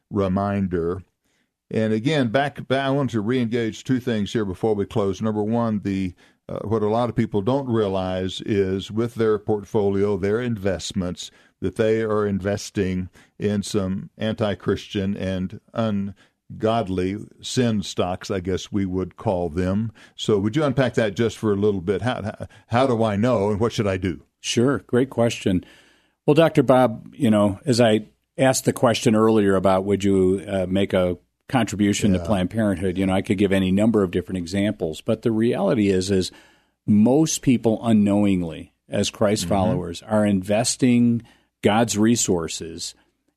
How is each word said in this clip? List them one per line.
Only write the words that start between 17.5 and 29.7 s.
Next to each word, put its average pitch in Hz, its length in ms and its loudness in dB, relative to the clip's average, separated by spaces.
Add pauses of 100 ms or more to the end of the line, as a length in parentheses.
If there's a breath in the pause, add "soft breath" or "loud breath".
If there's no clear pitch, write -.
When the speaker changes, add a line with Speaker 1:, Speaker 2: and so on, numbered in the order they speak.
Speaker 1:
stocks, - 460 -4
I 101 100 -2
guess 90 320 -4
we 98 140 0
would 90 300 -4
call 87 340 -2
them. 92 420 -2 (240 soft breath)
So 107 240 0
would 107 160 -2
you 156 80 0
unpack 131 320 0
that 107 200 0
just 113 220 -2
for 107 160 0
a - 40 -2
little 101 240 0
bit? 90 200 -2
How, 120 200 -4
how, - 260 -10 (200 soft breath)
how 131 200 2
do 113 160 2
I 107 120 0
know, 107 360 2
and 101 80 -2
what 113 120 0
should 107 160 -2
I 95 100 -2
do? 87 260 -4 (160)
Speaker 2:
Sure. 127 400 0
Great 131 300 0
question. 107 540 0 (600 soft breath)
Well, 151 80 4
Doctor 156 300 4
Bob, 117 520 2
you 107 160 2
know, 104 340 4
as 120 140 2
I 110 280 4 (300)
asked 131 280 2
the - 80 2
question 113 420 2
earlier 110 400 4
about 95 300 2